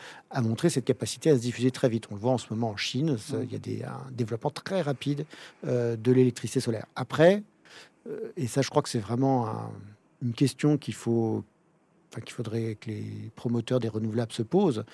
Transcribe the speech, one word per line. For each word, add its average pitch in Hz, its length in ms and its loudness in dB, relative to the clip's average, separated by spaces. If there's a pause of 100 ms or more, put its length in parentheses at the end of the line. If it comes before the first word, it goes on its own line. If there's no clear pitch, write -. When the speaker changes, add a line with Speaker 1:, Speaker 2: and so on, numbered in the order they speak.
(300)
Speaker 1:
a 131 120 -2
montré 113 260 2
cette 139 160 0
capacité - 460 0
à 143 60 8
se 120 40 2
diffuser 117 300 0
très 127 180 2
vite. 113 220 -2
On 104 40 -8
le 101 60 -10
voit 120 120 2
en 123 60 2
ce - 140 -8
moment 113 180 -2
en 101 60 -8
Chine, 139 400 0
ça, 107 220 -6
Speaker 2:
Mm. 110 60 -4
Speaker 1:
il 107 80 -10
y 110 40 -8
a 107 40 -6
des, 110 220 -6
un 131 300 -10
développement 120 380 -2
très - 320 -4
rapide, 143 420 -2 (420)
euh, 120 300 0
de 110 160 4
l'électricité 127 480 4
solaire. 113 240 -2 (120)
Après, 160 460 6 (680)
euh, - 260 -10
et 143 100 -2
ça, 127 140 0
je 127 80 2
crois 147 140 2
que - 80 -4
c'est 127 80 0
vraiment 120 500 2
un, 110 220 -6 (520)
une 120 120 -2
question 147 420 2
qu'il 131 180 -4
faut, 113 500 0 (680)
enfin, - 80 -10
qu'il - 140 -14
faudrait 113 440 -4
que - 120 -10
les 107 460 -8
promoteurs 120 440 0
des 113 80 -2
renouvelables 110 440 -2
se 117 100 -4
posent. 127 500 2